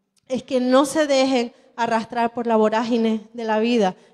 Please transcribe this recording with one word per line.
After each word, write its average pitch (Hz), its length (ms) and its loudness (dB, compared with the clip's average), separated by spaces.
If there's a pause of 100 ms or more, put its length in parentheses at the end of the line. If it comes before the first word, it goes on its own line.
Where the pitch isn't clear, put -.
(280)
es 254 160 -6
que 262 160 -2
no 254 260 4
se 302 220 0
dejen 262 440 0 (240)
arrastrar 233 580 -2
por 233 140 -6
la 226 80 2
vorágine 220 800 0
de 233 100 -12
la 220 160 -2
vida, 220 360 0 (180)